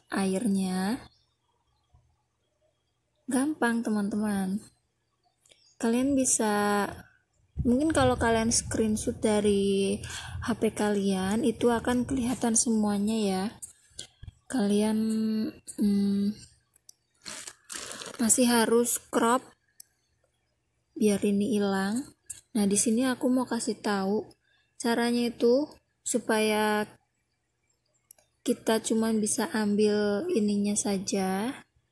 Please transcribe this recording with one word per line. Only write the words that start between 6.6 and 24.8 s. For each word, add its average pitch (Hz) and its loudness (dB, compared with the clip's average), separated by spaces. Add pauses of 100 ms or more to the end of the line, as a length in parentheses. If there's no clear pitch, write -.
mungkin 269 2
kalau 269 4
kalian 226 0
screenshot 220 -2
dari 202 2 (480)
H 226 0
P 220 2
kalian, 202 0
itu 233 2
akan 247 0
kelihatan 240 0
semuanya 214 0
ya. 190 0 (1000)
Kalian, 214 0 (760)
hmm, 202 0 (1800)
masih 240 4
harus 240 4
crop 240 2 (1500)
biar 208 2
ini 208 0
hilang. 202 -2 (480)
Nah, 202 2
di 202 2
sini 226 2
aku 247 -2
mau 254 2
kasih 233 -4
tahu 202 -2 (500)
caranya 233 0